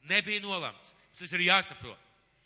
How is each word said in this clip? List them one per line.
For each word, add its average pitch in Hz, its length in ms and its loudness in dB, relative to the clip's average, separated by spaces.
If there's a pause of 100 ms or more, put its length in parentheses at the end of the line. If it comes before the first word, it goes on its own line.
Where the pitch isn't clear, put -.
nebija 202 400 0
nolemts, 170 480 -6 (240)
tas 175 160 -12
ir 175 140 2
jāsaprot. 165 540 2 (460)